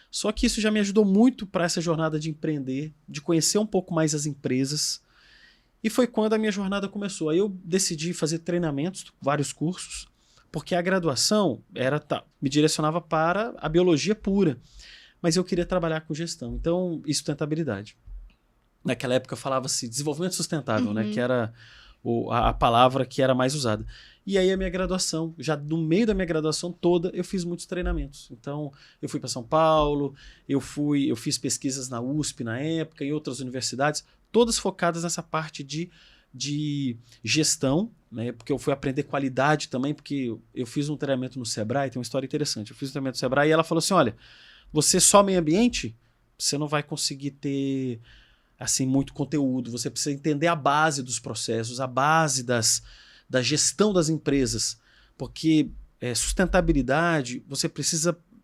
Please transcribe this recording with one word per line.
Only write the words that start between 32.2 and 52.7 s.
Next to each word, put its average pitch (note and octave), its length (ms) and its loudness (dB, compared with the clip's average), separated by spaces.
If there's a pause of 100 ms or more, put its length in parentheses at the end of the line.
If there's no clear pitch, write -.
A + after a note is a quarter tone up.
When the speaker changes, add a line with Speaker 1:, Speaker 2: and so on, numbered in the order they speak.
Speaker 1:
na A2+ 160 -4
época, D#3 440 -4
em C#3 80 -2
outras D3 280 -6
universidades, C3 640 -2 (280)
todas A#3 260 4
focadas E3+ 460 -2
nessa E3+ 200 -4
parte D#3 400 -8
de, D3+ 260 -8 (440)
de C#3+ 640 -4 (260)
gestão, D3 640 2 (220)
né? A#2+ 200 -4
Porque A#2+ 200 -8
eu C3 80 0
fui - 120 -2
aprender C#3 320 -2
qualidade C#3 640 0
também, C#3 240 -2
porque C3 420 -4 (180)
eu B2+ 120 -4
fiz C#3+ 240 -4
um D3 80 -4
treinamento C3 420 -4
no A#2+ 60 -8
Sebrae, A#2+ 440 -2
tem B2+ 100 -6
uma A#2+ 40 -6
história C3+ 220 -4
interessante. C#3+ 460 -4
Eu - 60 -20
fiz C3+ 120 -6
um - 20 -12
treinamento C3+ 240 -4
no - 40 -8
Sebrae C#3 300 2
e - 20 6
ela D#3+ 120 4
falou E3 160 0
assim, F#3+ 140 0
"Olha, C#3 220 4 (560)
você D3+ 280 2
só G3+ 240 8
meio F#3+ 160 4
ambiente, E3 560 2 (420)
você - 200 -2
não D3 100 -2
vai D3 160 0
conseguir C#3+ 480 -6
ter, C3+ 680 -4 (600)
assim, B2+ 260 -2
muito C3+ 280 0
conteúdo. B2+ 580 -2
Você A#2+ 180 -6
precisa - 240 -4
entender C#3+ 340 0
a E3+ 80 2
base C#3+ 460 2
dos B2+ 180 -6
processos, A2+ 600 -6
a C3 80 -4
base C#3 560 2
das, A#2 400 0 (460)